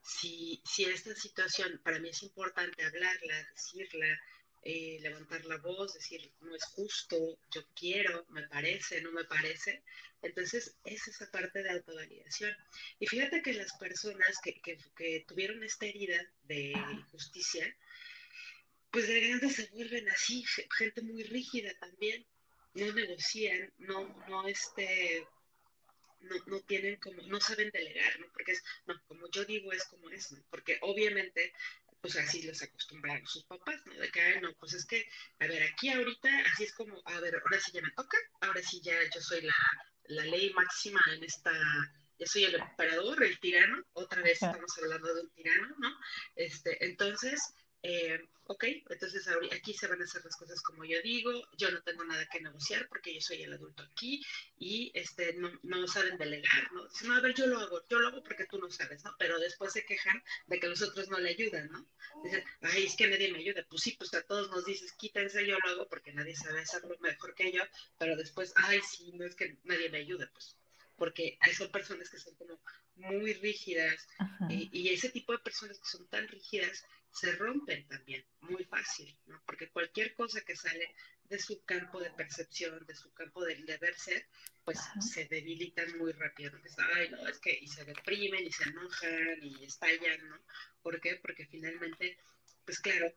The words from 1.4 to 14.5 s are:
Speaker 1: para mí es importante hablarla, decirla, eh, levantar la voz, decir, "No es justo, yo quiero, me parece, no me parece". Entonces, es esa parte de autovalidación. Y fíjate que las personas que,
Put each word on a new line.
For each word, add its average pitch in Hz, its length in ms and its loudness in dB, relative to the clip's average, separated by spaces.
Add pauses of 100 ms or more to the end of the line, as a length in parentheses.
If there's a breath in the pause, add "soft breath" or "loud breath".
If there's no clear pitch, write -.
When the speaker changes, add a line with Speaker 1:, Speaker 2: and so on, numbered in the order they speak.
Speaker 1:
para 160 160 2
mí 165 100 -6
es - 140 -6
importante 180 640 -4
hablarla, 175 680 0
decirla, 160 680 -2 (440 loud breath)
eh, 160 380 -4
levantar 156 440 -6
la 160 120 -6
voz, 185 360 -4
decir, 165 380 -10 (100)
"No 165 140 -12
es 156 100 -6
justo, 165 720 0 (140)
yo 156 80 -4 (140)
quiero, 175 540 0
me 156 180 -8
parece, 165 540 -2
no 165 100 -8
me 165 140 -4
parece". 160 580 0 (380 loud breath)
Entonces, 180 640 -4
es 214 220 -8
esa - 240 -12
parte 185 320 -4
de 190 80 0
autovalidación. 170 800 -4 (460 loud breath)
Y - 80 0
fíjate 277 340 2
que 262 120 0
las 202 240 -4
personas 190 680 0
que, - 180 -6